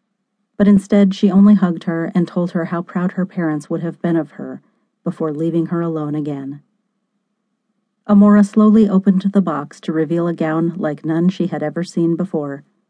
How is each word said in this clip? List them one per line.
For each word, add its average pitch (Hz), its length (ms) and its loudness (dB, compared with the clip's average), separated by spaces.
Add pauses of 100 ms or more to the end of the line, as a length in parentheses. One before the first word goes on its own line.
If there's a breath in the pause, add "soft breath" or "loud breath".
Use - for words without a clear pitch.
(560)
but 202 120 2
instead 202 460 4
she 202 160 0
only 202 240 6
hugged 175 300 0
her 165 300 -4
and 170 140 0
told 175 240 -4
her 165 140 -4
how 170 160 -6
proud 180 300 -6
her 180 140 -4
parents 156 420 -6
would 165 140 -6
have 160 180 -10
been 175 160 -2
of 151 160 -4
her 131 300 -16 (400)
before 165 300 -6
leaving 160 340 -2
her 170 140 -4
alone 156 340 -4
again. 143 480 -8 (1500)
Amora 208 360 6
slowly 214 440 4
opened 190 340 2
the 196 180 0
box 147 400 -6
to - 120 -8
reveal 160 360 -2
a 170 40 -4
gown 165 440 -4
like 151 280 -6
none 160 240 0
she 180 200 -2
had 151 140 -6
ever 151 200 -6
seen 170 320 -2
before. 147 480 -6 (280)